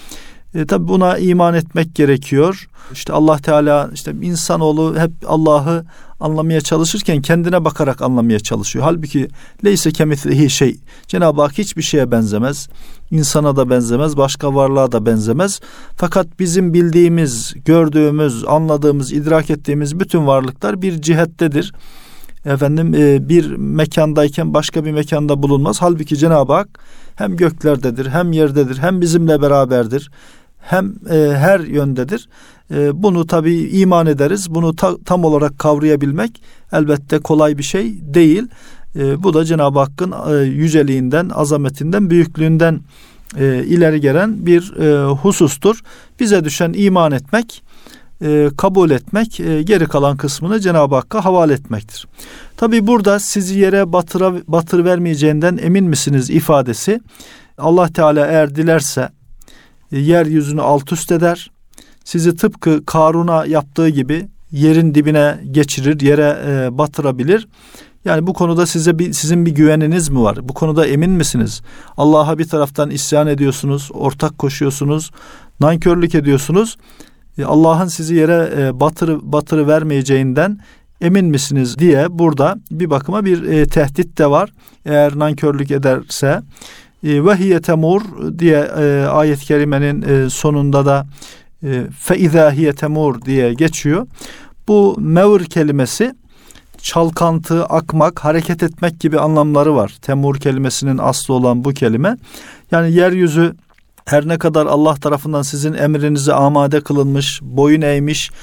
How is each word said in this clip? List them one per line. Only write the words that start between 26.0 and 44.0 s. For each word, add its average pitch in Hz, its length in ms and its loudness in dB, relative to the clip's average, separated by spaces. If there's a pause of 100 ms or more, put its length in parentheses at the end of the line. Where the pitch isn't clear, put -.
Cenab-ı 147 360 2
Hak 196 260 -4 (360)
hem 202 200 -6
göklerdedir, 147 720 -2
hem 170 240 -2
yerdedir, 143 460 0
hem 175 240 -2
bizimle 165 400 2
beraberdir, 135 680 0 (480)
hem, 190 340 -4 (160)
e, 151 260 2
her 180 240 4
yöndedir. 143 720 -4 (420)
E, 147 320 -2
bunu 175 240 2
tabii 170 280 0
iman 175 520 2
ederiz. 156 420 0
Bunu 160 260 -2
ta-, 180 300 -2
tam 180 200 0
olarak 147 340 0
kavrayabilmek 151 840 0 (300)
elbette 147 480 0
kolay 151 380 2
bir 143 60 -6
şey 190 500 -6
değil. 175 340 4 (480)
E, 143 280 -2
bu 190 100 2
da 160 120 2
Cenab-ı 143 340 0
Hakk'ın, 156 340 -2 (180)
e, 143 120 2
yüceliğinden, 143 880 0
azametinden, 151 800 -2
büyüklüğünden, 160 720 2 (560)
e, 131 280 0
ileri 160 360 2